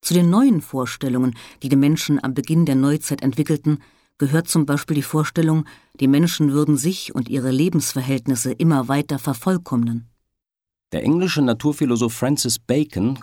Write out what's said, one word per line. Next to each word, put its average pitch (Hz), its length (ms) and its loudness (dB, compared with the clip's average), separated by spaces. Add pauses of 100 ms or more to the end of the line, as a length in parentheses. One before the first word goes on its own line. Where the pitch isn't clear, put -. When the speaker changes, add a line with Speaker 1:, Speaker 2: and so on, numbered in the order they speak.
Speaker 1:
Zu - 120 -2
den 175 160 4
neuen 214 320 4
Vorstellungen, 127 720 -4 (280)
die 135 60 -6
die 139 60 4
Menschen 143 480 2
am 131 100 -2
Beginn 160 320 2
der 143 100 0
Neuzeit 143 460 0
entwickelten, 151 640 0 (340)
gehört 151 300 0
zum 160 180 0
Beispiel 143 300 -2
die 147 60 0
Vorstellung, 160 640 0 (340)
die 135 80 2
Menschen 147 440 2
würden 147 260 2
sich 175 360 -4
und 123 140 -4
ihre 127 240 -2
Lebensverhältnisse 135 1000 -2
immer 143 360 2
weiter 139 320 -2
vervollkommnen. 120 880 -2 (840)
Speaker 2:
Der - 120 -4
englische 170 380 -2
Naturphilosoph 120 720 -2
Francis 127 460 -2
Bacon 135 640 -2